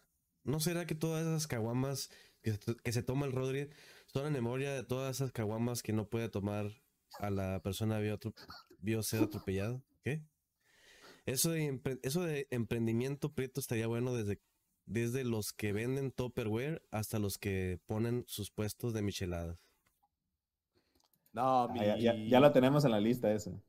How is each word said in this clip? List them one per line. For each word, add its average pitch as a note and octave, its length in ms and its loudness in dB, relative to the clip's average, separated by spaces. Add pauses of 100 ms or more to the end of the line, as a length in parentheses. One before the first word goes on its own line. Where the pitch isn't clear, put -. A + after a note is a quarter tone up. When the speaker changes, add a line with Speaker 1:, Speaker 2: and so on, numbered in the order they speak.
(440)
Speaker 1:
¿No D3+ 160 0
será E3+ 260 0
que D#3+ 100 -4
todas D#3+ 300 0
esas D#3+ 220 0
caguamas B2+ 640 -2 (320)
que G#2+ 120 0
se, A2+ 240 -4
que - 140 -4
se A2+ 120 -2
toma C#3 220 -2
el C3+ 80 -4
Rodri C3+ 360 -2 (380)
son C3+ 200 -4
en D3+ 60 0
memoria C3 400 -2
de B2+ 100 -6
todas C3 340 -4
esas C3+ 140 -2
caguamas A#2 520 -2
que G#2 100 -2
no G#2+ 160 0
puede A2+ 200 -2
tomar G#2 420 -2 (480)
a G#2 100 -2
la F#2+ 320 -2
persona G#2+ 380 -2
vio G#2 180 -2
atro-, A2 160 -8 (460)
vio A2 240 -2
ser A2 200 0
atropellado? G#2 600 -2 (200)
¿Qué? D3+ 200 -4 (1000)
Eso C3+ 260 0
de D#3 180 0
empre-, C3 340 -4
eso D3+ 200 0
de D3+ 280 -2
emprendimiento A#2+ 840 0
prieto C3 260 -4
estaría A2+ 280 -2
bueno A#2+ 280 0
desde, G2+ 260 -2 (440)
desde A#2 400 0
los A2+ 260 0
que G#2 220 -2
venden B2+ 400 -2
Tupperware B2 680 -2 (100)
hasta G#2+ 280 -2
los G2+ 180 -2
que F#2 480 -2
ponen A#2 420 0
sus G#2 240 -8
puestos G#2+ 420 -4
de A2 80 -2
micheladas. F2 640 -4 (1700)
Speaker 2:
No, B2 320 4
Speaker 3:
Ah, A2+ 100 -4
ya, G#2 220 4
ya, A#2 160 4
Speaker 2:
mi A2 160 -4
Speaker 3:
ya B2 100 8
la C#3+ 140 10
tenemos C3+ 320 6
en A#2+ 60 6
la G#2+ 100 4
lista A2+ 320 4
esa. G2+ 180 -4 (180)